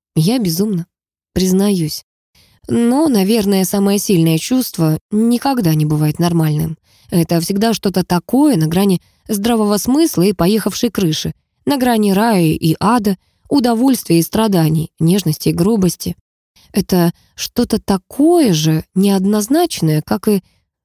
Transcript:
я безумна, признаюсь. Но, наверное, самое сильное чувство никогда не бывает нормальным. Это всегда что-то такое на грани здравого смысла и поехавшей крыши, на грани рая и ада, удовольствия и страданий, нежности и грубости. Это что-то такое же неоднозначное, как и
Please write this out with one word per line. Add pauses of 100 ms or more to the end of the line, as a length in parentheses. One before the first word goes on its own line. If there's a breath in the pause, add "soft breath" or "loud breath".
(160)
я
безумна, (460)
признаюсь. (640 soft breath)
Но,
наверное,
самое
сильное
чувство (100)
никогда
не
бывает
нормальным. (320 soft breath)
Это
всегда
что-то
такое
на
грани (260)
здравого
смысла
и
поехавшей
крыши, (320)
на
грани
рая
и
ада, (320)
удовольствия
и
страданий,
нежности
и
грубости. (580 soft breath)
Это (220)
что-то
такое
же (100)
неоднозначное,
как
и (420)